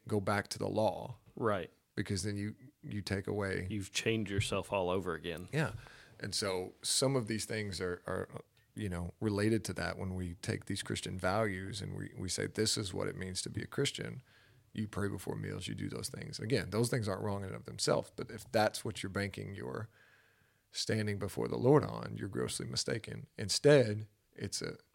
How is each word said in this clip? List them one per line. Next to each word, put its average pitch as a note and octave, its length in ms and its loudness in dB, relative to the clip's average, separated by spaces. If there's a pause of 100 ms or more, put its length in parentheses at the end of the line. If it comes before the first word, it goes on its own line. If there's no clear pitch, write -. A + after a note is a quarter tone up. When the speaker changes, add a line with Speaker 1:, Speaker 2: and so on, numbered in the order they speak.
Speaker 1:
go G#2 140 2
back G2+ 280 2
to - 100 -6
the G2+ 100 0
law. G2+ 480 2 (200)
Speaker 2:
Right. G#2 340 0 (260)
Speaker 1:
Because G2+ 260 -2
then G2+ 140 -2
you, G#2 180 -4 (280)
you A2+ 180 -6
take G2 280 -2
away F#2+ 420 0
Speaker 2:
You've G2+ 220 -4
chained A2+ 360 2
yourself G2 440 0
all F2+ 180 2
over F2+ 240 0
again. E2 380 -6
Speaker 1:
Yeah. C#3 180 0 (500)
And G2+ 140 -6
so F#2 380 -2 (100)
some C3+ 340 4
of A2 120 0
these A2 160 0
things G#2 360 -2
are, F2+ 260 -2
are, F#2 220 -2 (460)
you G#2+ 140 -2
know, F2 320 -2
related G#2 460 4
to G2 80 -4
that F2 240 -2
when F#2+ 180 -2
we F2+ 260 -2
take G2+ 240 -2
these G2 160 -2
Christian G2+ 360 -4
values F#2+ 640 0
and G2 160 -6
we, G2 220 -6
we F#2 100 -4
say, G2+ 200 0
"This A2 280 2
is G2 160 -2
what G2 140 -2
it F#2 100 -4
means F#2 260 -4
to - 80 -4
be - 120 -4
a - 40 -6
Christian." - 560 -2 (500)
You G#2+ 160 -2
pray G#2 180 -2
before G2+ 300 -4
meals, G2 320 -6
you G#2+ 80 -4
do G2 120 -4
those G#2+ 200 -6
things. - 320 -8
Again, G#2+ 300 0
those A2+ 180 4
things A2+ 200 0
aren't G2 140 0
wrong G2+ 200 0
in F#2+ 60 -6
and G#2 60 -6
of - 120 -10
themselves, - 500 0
but A#2+ 160 -6
if - 180 -12
that's G#2+ 340 4
what G#2+ 200 -4
you're G2 60 -4
banking G2 440 -4
your A2 340 -6 (840)
standing G#2+ 480 0
before G#2 260 0
the - 100 0
Lord C3 280 8
on, A1 320 -4
you're - 120 -4
grossly - 380 -2
mistaken. - 600 -2 (120)
Instead, G#2+ 680 6 (280)
it's - 260 -4
a, - 120 -4 (220)